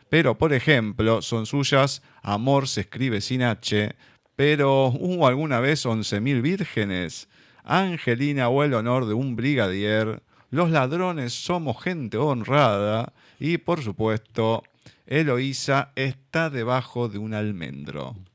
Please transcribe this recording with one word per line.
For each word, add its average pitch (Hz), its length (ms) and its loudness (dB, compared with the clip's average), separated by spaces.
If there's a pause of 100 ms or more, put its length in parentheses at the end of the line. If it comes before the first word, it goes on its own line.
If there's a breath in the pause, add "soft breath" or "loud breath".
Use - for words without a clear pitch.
pero, 147 280 2
por 156 160 2
ejemplo, 113 680 2
son 113 240 -2
suyas 139 560 2 (200 soft breath)
Amor 131 460 2
se - 140 -4
escribe 113 400 -2
sin 127 220 -2
H, 104 520 0 (400 soft breath)
Pero 139 520 4
hubo 160 400 2
alguna 135 320 2
vez 139 260 0
once 110 360 -2
mil 127 200 0
vírgenes, 104 840 -4 (360 soft breath)
Angelina 143 840 0
o 139 140 2
El 147 100 0
honor 120 340 0
de 107 60 0
un 127 220 -2
brigadier, 107 840 0 (300 soft breath)
Los 165 200 0
ladrones 151 640 0
somos 165 500 -4
gente 147 340 -4
honrada 117 960 2 (280 soft breath)
y, 160 180 -2
por 165 260 -2
supuesto, 110 800 -2 (420 soft breath)
Eloísa 135 920 0
está 135 540 -4
debajo 123 600 -2
de 101 80 -8
un 110 160 -8
almendro. 73 840 -6 (200)